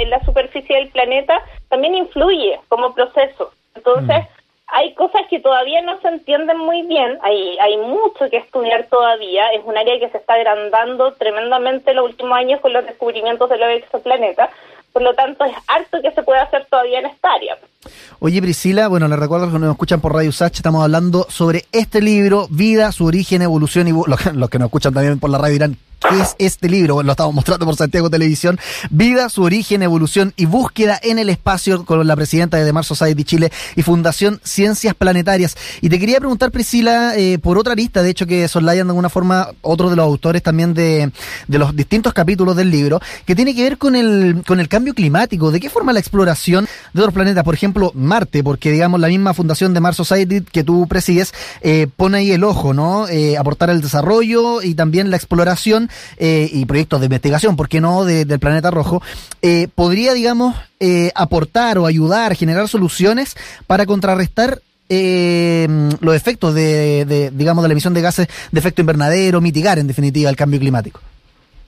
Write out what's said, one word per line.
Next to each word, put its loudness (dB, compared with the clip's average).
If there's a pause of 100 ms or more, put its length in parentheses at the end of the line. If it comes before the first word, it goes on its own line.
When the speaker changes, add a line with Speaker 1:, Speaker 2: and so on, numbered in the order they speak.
Speaker 1:
en -2
la -2
superficie -2
del 0
planeta 0 (280)
también 0
influye -2 (100)
como -2
proceso. -2 (240)
Entonces, 0
Speaker 2:
Mm. -20 (320)
Speaker 1:
Hay -2
cosas 0
que -4
todavía 2
no -8
se -2
entienden -2
muy -2
bien, -2
hay, -2
hay 2
mucho -2
que -4
estudiar -4
todavía, 0
es -2
un -6
área -2
que -6
se -8
está -2
agrandando 0
tremendamente -2
en 2
los 0
últimos -4
años 0
con 0
los -2
descubrimientos -4
de -2
los 0
exoplanetas, -4 (420)
por -2
lo 2
tanto -2
es -4 (160)
harto -4
que -2
se -4
puede 2
hacer -4
todavía 0
en -6
esta -4
área. -4 (600)
Speaker 2:
Oye, 0
Priscila, 0
bueno, 2
les 0
recuerdo 0
a -2
los -4
que 0
nos 2
escuchan -2
por -2
Radio 0
Usach, -2
estamos 0
hablando 2
sobre 0
este 0
libro, 2
Vida, 2
su 0
origen, 0
evolución 2
y 2
bu-, 0
<laughs> -4
los 0
que, -2
los -2
que -2
nos 0
escuchan -2
también 0
por -2
la 0
radio 0
dirán, 0 (240)
"¿Qué 0
es -2
este -2
libro?". 2
Bueno, 0
lo 2
estamos 0
mostrando 0
por 0
Santiago 0
Televisión. 0 (320)
Vida, 2
su 0
origen, 0
evolución 0
y 0
búsqueda 0
en -2
el -2
espacio, -2
con 2
la 2
presidenta 0
de 2
The 2
Mars -2
Society 0
Chile 2 (260)
y 0
Fundación 0
Ciencias -2
Planetarias. 0 (240)
Y 0
te 2
quería 2
preguntar, -2
Priscila, 0
eh, 2
por 2
otra 0
lista, 0
de 2
hecho, -4
que 0
soslayan 2
de -2
alguna 0
forma 0 (120)
otro 0
de 2
los 4
autores 0
también 0
de, 0 (340)
de 0
los 0
distintos 0
capítulos 0
del 2
libro, 2 (260)
que 0
tiene 2
que -2
ver 0
con 2
el, 2
con 2
el -2
cambio 0
climático. 0
¿De 0
qué -10
forma 0
la 2
exploración 0 (260)
de 0
otros 2
planetas? 2
Por 0
ejemplo, 0
Marte, 0
porque, -2
digamos, 2
la 2
misma 2
Fundación 0
The 2
Mars 0
Society 0
que -2
tú 2
presides, 0 (260)
eh, 2
pone 0
ahí 2
el 2
ojo, 0
¿no? 0
Eh, 0
aportar 0
al 2
desarrollo 0
y -2
también 0
la 0
exploración, 0 (260)
eh, 0
y -2
proyectos 0
de 0
investigación, 2
¿por -4
qué 0
no?, 2
de, 2
del -2
planeta 2
rojo, -2 (400)
eh, 2
podría, 2
digamos, 0 (240)
eh, 2
aportar 0
o 2
ayudar 2
a 0
generar 0
soluciones 0 (300)
para 2
contrarrestar, 0 (300)
eh, 2 (320)
los 2
efectos -2
de, 2
de, -2
digamos, 0
de 2
la 4
emisión 0
de 0
gases 0 (220)
de 0
efecto -2
invernadero, 2
mitigar, 2
en -2
definitiva, 0
el -2
cambio 0
climático. -2 (680)